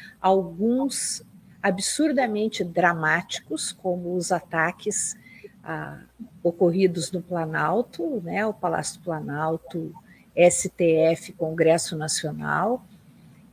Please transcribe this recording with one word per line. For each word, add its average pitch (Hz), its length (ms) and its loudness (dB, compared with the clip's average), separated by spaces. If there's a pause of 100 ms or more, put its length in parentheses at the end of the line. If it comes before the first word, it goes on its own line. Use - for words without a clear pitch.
(220)
alguns 196 1040 0 (380)
absurdamente 220 1040 0
dramáticos, 170 1080 0
como 180 440 -4
os 175 160 -2
ataques, 170 840 -2 (480)
ah, 151 380 -10 (420)
ocorridos 175 680 2
no 180 100 -4
Planalto, 175 1000 -2
né, 175 240 -4
o 214 80 -2
Palácio 165 460 -4
do - 60 -20
Planalto, 160 880 -6 (420)
S 175 340 6
T 170 240 4
F, 160 400 2
Congresso 160 640 2
Nacional, 151 840 -2 (680)